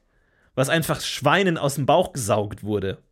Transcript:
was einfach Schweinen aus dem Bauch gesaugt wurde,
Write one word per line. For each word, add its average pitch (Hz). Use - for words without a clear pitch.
was 131
einfach 156
Schweinen 165
aus 139
dem 139
Bauch 143
gesaugt 104
wurde, 101